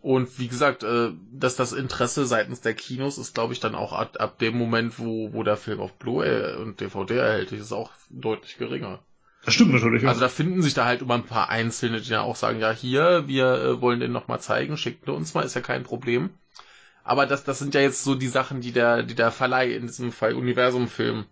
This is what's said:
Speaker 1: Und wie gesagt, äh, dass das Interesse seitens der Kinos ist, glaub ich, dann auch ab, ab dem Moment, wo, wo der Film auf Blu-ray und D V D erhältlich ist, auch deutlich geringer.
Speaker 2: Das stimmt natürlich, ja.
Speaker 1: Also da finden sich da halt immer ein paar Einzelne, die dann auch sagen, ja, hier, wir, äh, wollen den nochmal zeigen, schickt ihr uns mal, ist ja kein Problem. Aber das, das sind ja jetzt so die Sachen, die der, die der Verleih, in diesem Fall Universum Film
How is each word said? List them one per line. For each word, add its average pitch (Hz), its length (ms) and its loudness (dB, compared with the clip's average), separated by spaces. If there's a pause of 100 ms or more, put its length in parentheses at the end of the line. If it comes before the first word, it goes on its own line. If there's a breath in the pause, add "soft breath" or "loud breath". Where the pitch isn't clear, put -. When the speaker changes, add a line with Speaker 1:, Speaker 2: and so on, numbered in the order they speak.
Speaker 1:
Und 131 380 0
wie 123 80 -4
gesagt, 131 360 0
äh, 117 280 2 (220)
dass 131 240 0
das 120 160 0
Interesse 131 520 -2
seitens 117 360 0
der 113 120 -2
Kinos 131 440 -6
ist, 127 160 -12
glaub 113 180 -2
ich, 120 80 -6
dann 107 160 -2
auch - 160 -6
ab, - 280 -4
ab 107 200 -4
dem 113 180 0
Moment, 117 400 0
wo, 113 360 -6
wo 110 100 -4
der 104 140 2
Film 104 240 -8
auf 95 140 -8
Blu-ray 131 600 -2
und 110 240 -10
D 104 80 -6
V 98 160 -6
D 110 140 -2
erhältlich 110 420 0
ist, 104 140 -10
auch 107 180 -8 (180)
deutlich - 480 -6
geringer. 120 420 -8 (440)
Speaker 2:
Das - 100 0
stimmt 180 200 8
natürlich, 117 300 4
ja. 135 40 4
Speaker 1:
Also 120 140 2
da 127 80 4
finden 180 320 0
sich 143 120 4
da 123 120 2
halt 123 160 2
immer 123 140 0
ein 120 100 -2
paar 113 240 0
Einzelne, 113 500 0
die 117 100 -10
dann 110 120 2
auch 110 160 -4
sagen, 113 240 0
ja, 110 100 2
hier, 143 560 2
wir, 131 340 4
äh, 127 200 0
wollen 120 180 4
den 123 140 -2
nochmal 117 260 -4
zeigen, 139 380 -2
schickt - 280 -6
ihr 139 80 -2
uns 156 200 -6
mal, 165 80 0
ist 135 140 -6
ja 123 60 -2
kein 127 220 -4
Problem. 123 460 -2 (760 soft breath)
Aber 135 220 2
das, 135 180 -4
das 139 160 -4
sind 143 160 -4
ja 139 60 6
jetzt 139 240 2
so 135 100 2
die 131 120 -4
Sachen, 131 340 -2
die 120 100 -8
der, 120 320 4
die 117 120 -8
der 117 160 2
Verleih, 127 440 0
in 117 120 -6
diesem 120 260 -6
Fall 113 200 0
Universum 123 540 2
Film 113 440 -2